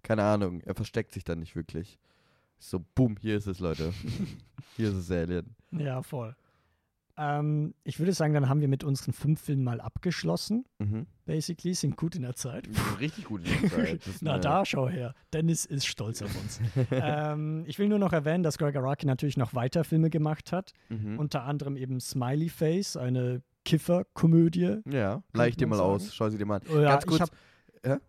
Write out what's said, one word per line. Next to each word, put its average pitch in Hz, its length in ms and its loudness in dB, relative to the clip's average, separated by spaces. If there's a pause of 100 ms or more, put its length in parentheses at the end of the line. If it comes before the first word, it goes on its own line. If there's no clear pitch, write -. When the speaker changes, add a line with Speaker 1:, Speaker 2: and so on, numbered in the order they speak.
Speaker 1:
keine 107 200 0
Ahnung, 101 380 2
er - 140 -6
versteckt 107 360 -6
sich 95 120 -10
dann 85 160 -4
nicht 80 160 -12
wirklich. 82 420 -8 (600)
So, - 340 -6
boom, 117 260 4
hier 107 160 0
ist 101 120 -2
es, 90 120 -6
Leute. 82 320 -2 (420)
Speaker 2:
<laughs> - 440 -20
Speaker 1:
Hier 110 120 0
ist 98 60 0
es, 90 160 -4
Alien. 87 440 -2 (160)
Speaker 2:
Ja, 139 320 -4
voll. 120 320 -10 (800)
Ähm, 151 680 0
ich - 160 -6
würde 170 140 2
sagen, 151 200 2
dann 139 160 4
haben 143 100 4
wir 147 80 4
mit 135 160 2
unseren 139 300 -2
fünf 151 260 2
Filmen 139 240 0
mal 120 160 -2
abgeschlossen. 175 880 -2 (140)
Speaker 1:
Mhm. 104 260 -2 (220)
Speaker 2:
Basically, 160 480 -2
sind 151 200 0
gut 170 200 -4
in 147 80 -4
der 123 120 -6
Zeit. 143 320 -8 (320)
Speaker 1:
Richtig 160 260 -6
gut 101 200 -6
in - 160 2
der 208 80 4
Zeit. 170 320 0
Das 98 140 -8
ist - 60 -12
Speaker 2:
<laughs> - 20 -
Na 156 100 0
Speaker 1:
eine 127 80 0
Speaker 2:
da, 175 240 2
schau 131 240 0
her. 127 240 -4 (180)
Dennis 160 340 2
ist 139 200 -4
stolz 110 380 -6
auf 101 180 -6
uns. - 180 -8 (160)
Speaker 1:
<laughs> 131 160 2
Speaker 2:
Ähm, 151 760 -2
ich 151 100 -8
will 202 100 2
nur 208 120 4
noch 185 140 2
erwähnen, 160 280 2
dass 156 160 0
Greg 147 180 0
Araki 135 300 -2
natürlich 139 320 2
noch 127 160 0
weiter 135 300 0
Filme 160 260 4
gemacht 151 420 -2
hat. 180 220 -4 (160)
Speaker 1:
Mhm. 110 300 -6
Speaker 2:
Unter 147 240 -2
anderem 139 340 -4
eben 131 220 -4
Smiley 139 500 -2
Face, 170 480 0
eine 127 460 -2 (200)
Kifferkomödie, 170 1120 4 (120)
Speaker 1:
Ja, 117 240 2
Speaker 2:
könnte 190 100 -4 (100)
Speaker 1:
leih 120 160 4
ich 117 80 -2
dir 123 100 2
Speaker 2:
man 110 100 2
Speaker 1:
mal 95 60 4
Speaker 2:
sagen. 98 120 6
Speaker 1:
aus. 101 200 -6
Schau 110 160 0
sie 107 80 -4
dir 101 80 0
mal 104 80 0
an. 98 60 -4 (120)
Speaker 2:
Oh 151 60 6
ja, 147 100 8
Speaker 1:
Ganz 139 140 6
Speaker 2:
ich 185 60 -2
Speaker 1:
kurz. 160 120 4
Speaker 2:
hab 170 80 0 (540)
Speaker 1:
Hä? 131 140 2 (120)